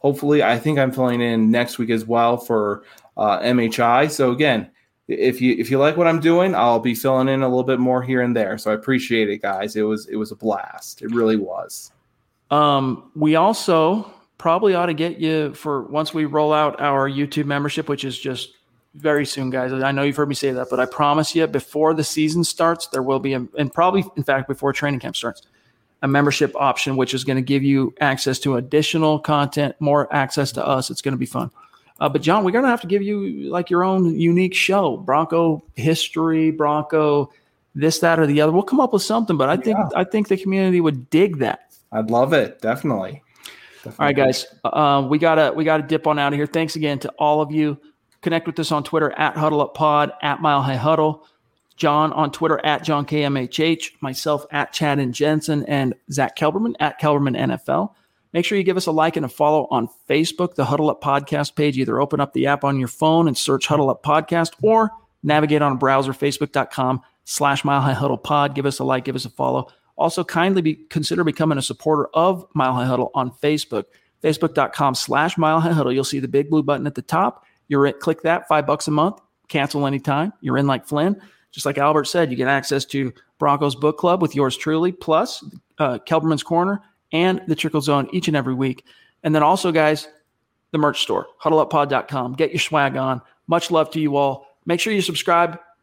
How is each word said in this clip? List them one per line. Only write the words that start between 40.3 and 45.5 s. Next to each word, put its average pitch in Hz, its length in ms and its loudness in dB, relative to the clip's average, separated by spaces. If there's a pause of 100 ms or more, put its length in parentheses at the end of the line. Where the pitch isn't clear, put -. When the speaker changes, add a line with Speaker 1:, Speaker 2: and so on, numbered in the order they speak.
Speaker 2:
community 190 420 2
would 143 300 -2
dig 170 280 4
that. - 260 -2 (260)
Speaker 1:
I'd 110 200 -4
love 131 240 4
it. 123 260 0
Definitely. 117 600 -4 (640)
Speaker 2:
All - 120 -16
right, 143 160 2
Speaker 1:
Definitely. - 0 -
Speaker 2:
guys. 131 320 2 (160)
Uh, 143 460 2
we 151 100 2
gotta, 156 380 4